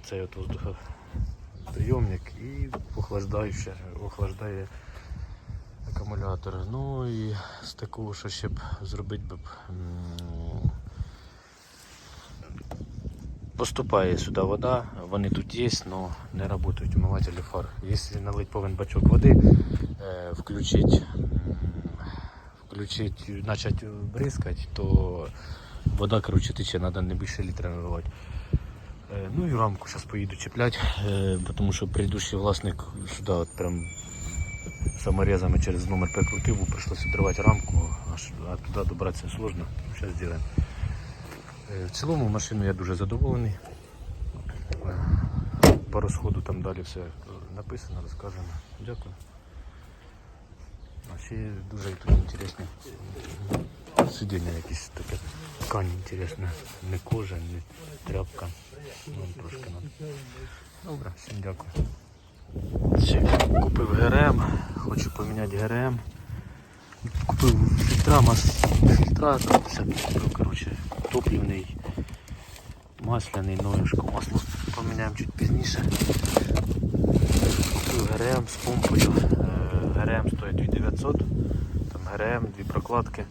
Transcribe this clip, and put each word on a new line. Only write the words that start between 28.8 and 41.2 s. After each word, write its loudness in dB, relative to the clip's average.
Е, -6
ну 0
і 2
рамку 0
щас -10
поїду -6
чіплять, 0
е, 2
тому 2
що -2
предыдущий 0
власник 0
сюди -2
от 0
прям -2
саморезами 4
через 0
номер 0
прикрутив, 0
прийшлося -4
відривати 2
рамку, 4
аж, -10
а -4
туди -2
добратися -4
сложно. -4
Щас -6
зробимо. -4